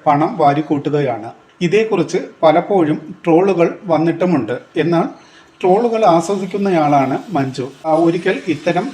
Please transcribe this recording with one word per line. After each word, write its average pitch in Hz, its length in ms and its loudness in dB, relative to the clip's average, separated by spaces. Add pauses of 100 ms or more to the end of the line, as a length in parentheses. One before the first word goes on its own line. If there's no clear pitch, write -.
പണം 151 300 0
വാരിക്കൂട്ടുകയാണ്. 143 920 0 (300)
ഇതേക്കുറിച്ച് 185 560 0 (260)
പലപ്പോഴും 165 720 2 (100)
ട്രോളുകൾ 170 600 2
വന്നിട്ടുമുണ്ട്. 156 760 0 (180)
എന്നാൽ 160 480 -2 (360)
ട്രോളുകൾ 220 440 2
ആസ്വദിക്കുന്നയാളാണ് 170 1120 0 (120)
മഞ്ജു. 135 420 -4 (140)
ആ, 160 80 0
ഒരിക്കൽ 170 540 0
ഇത്തരം 175 460 -2